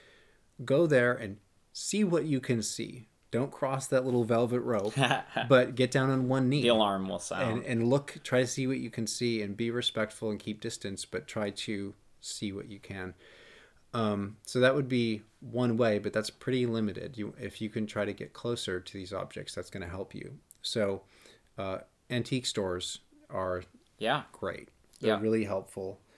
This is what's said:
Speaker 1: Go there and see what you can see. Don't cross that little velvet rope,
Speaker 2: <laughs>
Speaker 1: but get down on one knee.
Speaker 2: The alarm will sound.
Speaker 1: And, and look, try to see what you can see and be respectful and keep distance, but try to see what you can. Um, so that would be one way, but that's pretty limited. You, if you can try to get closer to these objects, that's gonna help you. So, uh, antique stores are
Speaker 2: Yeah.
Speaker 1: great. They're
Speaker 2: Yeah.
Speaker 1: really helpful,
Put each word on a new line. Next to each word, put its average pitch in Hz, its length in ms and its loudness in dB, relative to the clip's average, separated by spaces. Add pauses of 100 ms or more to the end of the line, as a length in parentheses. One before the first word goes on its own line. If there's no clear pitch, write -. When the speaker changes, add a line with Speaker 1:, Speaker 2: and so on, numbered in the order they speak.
(640)
Speaker 1:
Go 143 200 4
there 123 280 6
and 104 240 -8 (340)
see - 320 0
what 165 220 4
you 143 160 2
can 120 200 0
see. 110 460 -6 (240)
Don't 135 200 0
cross 135 360 -2
that 127 180 4
little 123 180 4
velvet 117 380 2
rope, 113 320 0 (280)
Speaker 2:
<laughs> 120 280 -2
Speaker 1:
but 127 260 8
get 123 160 4
down 135 180 2
on 131 200 2
one 131 180 4
knee. 139 140 4
Speaker 2:
The 117 80 6
alarm 101 400 4
will 95 100 -4
sound. 110 400 -2
Speaker 1:
And, - 60 -8 (160)
and 120 80 4
look, 143 340 0
try 127 160 2
to 127 80 4
see 131 180 -2
what 131 120 0
you 123 120 -6
can 113 180 -4
see 117 340 0
and 101 160 -6
be 117 140 0
respectful 117 600 -2
and 101 80 -4
keep - 220 -8
distance, 101 420 -8
but - 240 -8
try 104 220 -4
to 101 440 -6 (280)
see - 320 -8
what 98 160 -10
you 101 100 -14
can. 92 340 -10 (800)
Um, 104 520 0
so - 140 -2
that 127 160 6
would 139 140 0
be 117 320 0 (180)
one 120 380 0
way, 110 220 4
but 101 140 -4
that's 107 160 -2
pretty 127 360 -2
limited. 113 520 -2
You, 107 220 -6
if 104 220 -10
you 110 80 -4
can 110 180 -4
try 104 180 -2
to 101 80 -2
get - 200 -12
closer 117 460 -4
to - 140 -16
these 95 200 -10
objects, 95 420 -8
that's 92 140 -8
gonna 90 180 -10
help 92 280 -8
you. - 220 -12 (240)
So, 98 400 0 (560)
uh, 95 220 -4 (300)
antique 123 360 -2
stores 92 540 -2 (300)
are 92 340 -2 (340)
Speaker 2:
Yeah. 127 340 0
Speaker 1:
great. - 380 -8 (300)
They're 107 160 4
Speaker 2:
Yeah. 98 60 -2
Speaker 1:
really 110 240 2
helpful, 98 540 -6 (180)